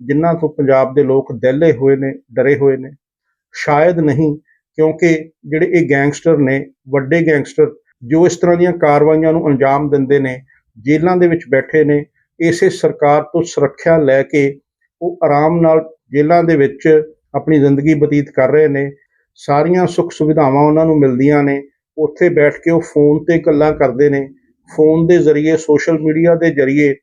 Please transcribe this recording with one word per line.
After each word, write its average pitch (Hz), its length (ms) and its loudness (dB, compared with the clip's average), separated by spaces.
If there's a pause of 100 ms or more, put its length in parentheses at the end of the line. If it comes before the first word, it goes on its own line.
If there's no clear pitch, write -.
ਜਿਨ੍ਹਾਂ 151 320 -2
ਤੋਂ 156 160 -4
ਪੰਜਾਬ 131 460 0
ਦੇ 143 80 2
ਲੋਕ 131 300 -2
ਦਹਿਲੇ 131 400 0
ਹੋਏ 135 220 0
ਨੇ, 135 180 -4 (200)
ਡਰੇ 131 220 0
ਹੋਏ 135 220 0
ਨੇ? 131 140 -14 (640)
ਸ਼ਾਇਦ 165 440 0
ਨਹੀਂ, 151 360 0 (420)
ਕਿਉਂਕਿ 160 320 0 (360)
ਜਿਹੜੇ 156 200 -4
ਇਹ 165 240 0
ਗੈਂਗਸਟਰ 143 480 0
ਨੇ, 135 280 -2 (240)
ਵੱਡੇ 139 380 -2
ਗੈਂਗਸਟਰ, 151 460 0 (300)
ਜੋ 156 220 0
ਇਸ 170 120 0
ਤਰ੍ਹਾਂ 175 200 0
ਦੀਆਂ 175 200 0
ਕਾਰਵਾਈਆਂ 156 560 2
ਨੂੰ 160 140 -2
ਅੰਜਾਮ 139 420 0
ਦਿੰਦੇ 139 300 0
ਨੇ, 131 180 -8 (400)
ਜੇਲ੍ਹਾਂ 151 400 -2
ਦੇ 175 100 2
ਵਿੱਚ 170 220 -2
ਬੈਠੇ 139 340 0
ਨੇ, 147 200 0 (360)
ਇਸੇ 165 300 0
ਸਰਕਾਰ 151 540 0
ਤੋਂ 170 200 -4
ਸੁਰੱਖਿਆ 160 540 -2
ਲੈ 135 260 2
ਕੇ 139 360 -2 (420)
ਉਹ 175 220 -6
ਆਰਾਮ 156 380 0
ਨਾਲ 160 220 2 (280)
ਜੇਲ੍ਹਾਂ 165 320 2
ਦੇ 165 120 0
ਵਿੱਚ 139 320 -2 (480)
ਆਪਣੀ 151 240 0
ਜ਼ਿੰਦਗੀ 143 340 2
ਬਤੀਤ 143 360 -2
ਕਰ 131 220 0
ਰਹੇ 151 160 4
ਨੇ। 139 220 -4 (500)
ਸਾਰੀਆਂ 170 480 0
ਸੁੱਖ 175 240 -4
ਸੁਵਿਧਾਵਾਂ 151 520 0
ਉਹਨਾਂ 156 220 2
ਨੂੰ 156 140 0
ਮਿਲਦੀਆਂ 139 440 2
ਨੇ। 139 180 -2 (360)
ਉੱਥੇ 156 320 0
ਬੈਠ 147 340 0
ਕੇ 165 80 0
ਉਹ 165 120 0
ਫੋਨ 147 400 0
'ਤੇ 170 160 0
ਗੱਲਾਂ 156 340 0
ਕਰਦੇ 143 360 0
ਨੇ, 139 160 -4 (440)
ਫੋਨ 160 380 2
ਦੇ 180 100 4
ਜ਼ਰੀਏ, 156 400 2
ਸੋਸ਼ਲ 156 420 0
ਮੀਡੀਆ 160 360 0
ਦੇ 165 160 0
ਜ਼ਰੀਏ 139 520 0